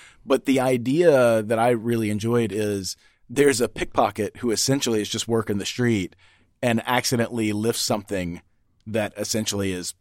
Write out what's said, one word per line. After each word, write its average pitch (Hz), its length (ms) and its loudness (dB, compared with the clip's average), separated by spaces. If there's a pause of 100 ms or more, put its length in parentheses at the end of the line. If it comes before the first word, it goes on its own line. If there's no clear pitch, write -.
(240)
But 127 200 0
the 135 160 2
idea 127 800 4
that 110 160 -2
I 120 120 4
really 113 400 0
enjoyed 113 420 0
is 101 440 -2 (320)
there's 127 320 2
a 113 80 2
pickpocket 107 720 -2
who 120 140 -2
essentially 120 480 0
is 101 80 -4
just - 180 -6
working 110 320 -2
the 95 80 -6
street 113 480 -2 (480)
and 117 240 0
accidentally 117 640 0
lifts 107 300 -2
something 92 600 -4 (440)
that 107 300 -4
essentially 104 560 -4
is 90 280 -8